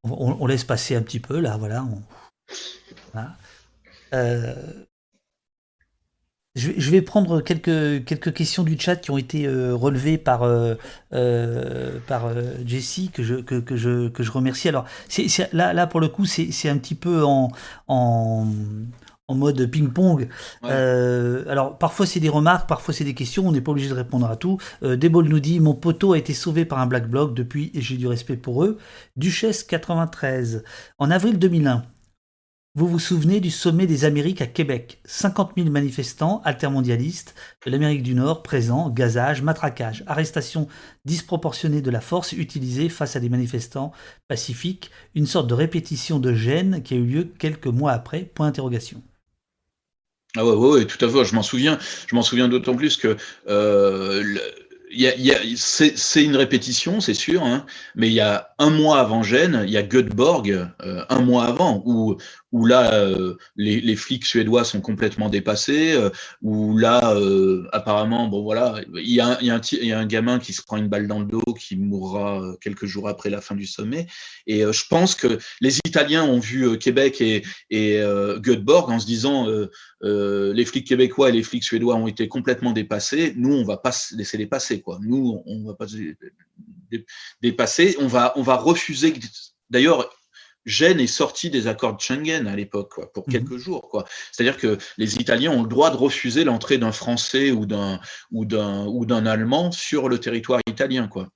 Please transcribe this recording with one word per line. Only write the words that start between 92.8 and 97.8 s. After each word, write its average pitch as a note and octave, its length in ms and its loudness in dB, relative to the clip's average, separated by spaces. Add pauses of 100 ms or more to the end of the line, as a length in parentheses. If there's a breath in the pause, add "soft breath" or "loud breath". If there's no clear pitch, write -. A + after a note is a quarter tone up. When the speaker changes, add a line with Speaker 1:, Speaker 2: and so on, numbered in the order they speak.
Speaker 2:
quoi, - 180 -14
pour G2 160 -10
Speaker 1:
Mhm. C3+ 60 -6
Speaker 2:
quelques B2 240 -4
jours, D3 320 -10
quoi. G#2 160 -6 (260 loud breath)
C'est-à-dire B2+ 260 0
que G#2+ 200 0 (200 loud breath)
les A2 180 -4
Italiens B2 360 0
ont A#2+ 120 2
le A2+ 60 -4
droit C#3+ 220 4
de C3 60 -4
refuser C3 460 0
l'entrée C3 340 2
d'un A2+ 140 0
Français C3 600 0
ou G#2+ 140 0
d'un, G2 340 -4 (320 loud breath)